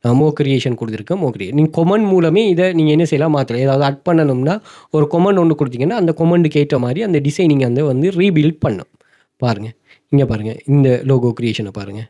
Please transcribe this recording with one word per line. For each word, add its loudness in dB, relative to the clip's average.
நான் 2
more 2
creation 0
கொடுத்துருக்கேன், -6
more -2
create. -8
நீங்க 2
கமெண்ட் 2
மூலமே 2
இதை 0
நீங்க 2
என்ன 2
செய்யலாம், 0
மாத்தலாம். -2
ஏதாவது 2
ஆட் -8
பண்ணணும்னா 2
ஒரு 2
கமெண்ட் 2
ஒண்ணு 2
கொடுத்தீங்கன்னா, -2
அந்த 0
கமெண்ட்டுக்கு 2
ஏற்ற 0
மாதிரி -2
அந்த 0
டிசைன் 0
நீங்க 2
அந்த 0
வந்து 0
ரீபில்ட் 2
பண்ணும். -6
பாருங்க, -4
இங்க 2
பாருங்க, -6
இந்த 2
லோகோ 2
கிரியேஷனை -4
பாருங்க. -12